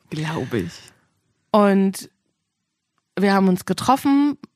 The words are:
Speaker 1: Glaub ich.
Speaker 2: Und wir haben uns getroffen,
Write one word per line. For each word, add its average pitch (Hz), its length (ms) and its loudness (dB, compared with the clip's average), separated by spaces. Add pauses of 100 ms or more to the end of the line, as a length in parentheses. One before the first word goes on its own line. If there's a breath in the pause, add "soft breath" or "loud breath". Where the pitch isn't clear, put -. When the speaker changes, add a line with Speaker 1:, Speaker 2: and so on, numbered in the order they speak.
Speaker 1:
Glaub 156 440 -8
ich. 90 200 -6 (800)
Speaker 2:
Und 196 580 2 (1080)
wir 196 160 2
haben 190 140 4
uns 180 180 0
getroffen, 277 720 0 (180)